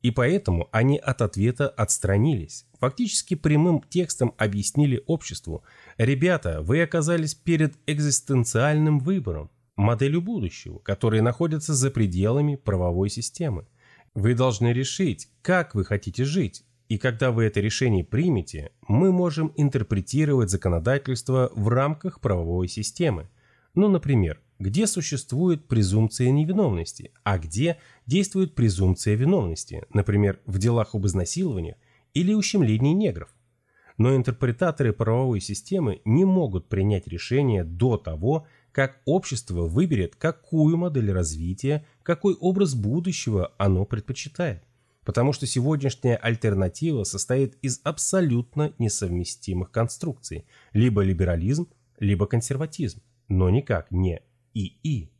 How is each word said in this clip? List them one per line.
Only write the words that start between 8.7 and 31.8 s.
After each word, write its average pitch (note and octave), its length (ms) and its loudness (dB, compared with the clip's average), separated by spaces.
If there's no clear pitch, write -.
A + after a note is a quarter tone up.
выбором, B2+ 520 -4
моделью A#2+ 440 2
будущего, F3 600 -8
которая A2 420 0
находится D3+ 500 -2
за C3+ 180 0
пределами A#2 680 0
правовой F#2 520 -2
системы. A#2+ 580 -8
Вы A2 200 2
должны A#2+ 380 2
решить, B2+ 580 -2
как F3+ 320 0
вы G2 100 0
хотите G#2 400 -4
жить. C#3+ 400 -4
И G#2+ 100 -2
когда B2+ 340 0
вы A2+ 100 2
это G#2 180 0
решение G#2 440 0
примете, A2 680 -2
мы E3+ 240 4
можем E3 460 0
интерпретировать C3 960 0
законодательство B2 1040 0
в G#2 120 -2
рамках C#3+ 520 -2
правовой F2+ 480 -2
системы. G#2+ 600 -4
Ну, G3+ 140 4
например, C3 520 2
где B2 260 0
существует D#3 800 -2
презумпция A2 640 2
невиновности, D3+ 800 0
а G2 140 0
где G2+ 400 -2
действует F#3+ 480 0
презумпция G2 640 2
виновности, A2+ 760 -2
например, G2+ 540 2
в F#2+ 120 -4
делах A#2 360 0
об G2+ 120 -2
изнасиловании F#2 680 -4